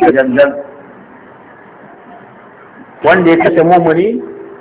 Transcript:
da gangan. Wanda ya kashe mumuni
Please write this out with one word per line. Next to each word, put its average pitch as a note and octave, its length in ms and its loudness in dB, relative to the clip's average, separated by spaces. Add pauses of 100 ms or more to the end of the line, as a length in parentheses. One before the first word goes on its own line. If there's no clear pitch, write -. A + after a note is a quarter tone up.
da - 100 2
gangan. C3+ 420 0 (2500)
Wanda E3+ 260 2
ya E3 60 4
kashe E3 260 0
mumuni F3 560 0 (420)